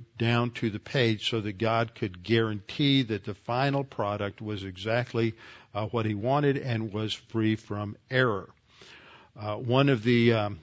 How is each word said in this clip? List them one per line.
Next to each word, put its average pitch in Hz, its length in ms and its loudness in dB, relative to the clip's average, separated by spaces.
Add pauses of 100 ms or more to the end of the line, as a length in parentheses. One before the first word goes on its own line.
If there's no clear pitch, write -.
(180)
down 120 320 2
to 117 180 -4
the 104 100 -4
page, 113 520 0
so 113 100 -2
that 101 160 -6
God 113 380 0
could 90 280 -6
guarantee 113 840 2
that 107 200 -6
the 104 100 -8
final 139 500 -2
product 104 580 -4
was 104 220 -6
exactly, 110 680 -2 (420)
uh, 107 120 -4
what 113 180 -2
He 107 100 0
wanted 135 440 0
and 110 340 -4
was 107 220 -4
free 110 420 0
from 104 400 -8 (140)
error. 120 400 0 (880)
Uh, 107 180 -6
one 127 340 4
of 117 120 2
the, 117 300 6
um, 104 300 0